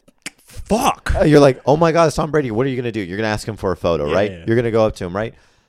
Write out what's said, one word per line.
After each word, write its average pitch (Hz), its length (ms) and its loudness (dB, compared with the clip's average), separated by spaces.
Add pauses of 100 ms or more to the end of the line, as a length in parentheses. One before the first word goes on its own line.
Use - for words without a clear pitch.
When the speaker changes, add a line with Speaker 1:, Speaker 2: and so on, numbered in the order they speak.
(460)
Speaker 1:
fuck. - 720 -4
Speaker 2:
Uh, - 80 0
you're 151 160 6
like, 139 260 4
"Oh 143 120 2
my 165 140 2
God, 165 160 4
it's 143 80 -2
Tom 151 160 -4
Brady. 139 200 -2
What 113 140 -2
are 139 40 -4
you 127 60 -6
gonna 120 160 -6
do?" 107 100 -4
You're 92 160 -8
gonna 110 120 -2
ask 104 180 -4
him 104 100 -10
for 98 140 -2
a 85 60 -4
photo, 80 300 0
Speaker 1:
Yeah, 76 80 -2
Speaker 2:
right? 101 160 0
Speaker 1:
yeah. 85 160 -16
Speaker 2:
You're 113 80 2
gonna 117 160 0
go 110 140 2
up 104 120 -2
to 95 80 -10
him, 87 100 -8
right? 110 200 -6 (340)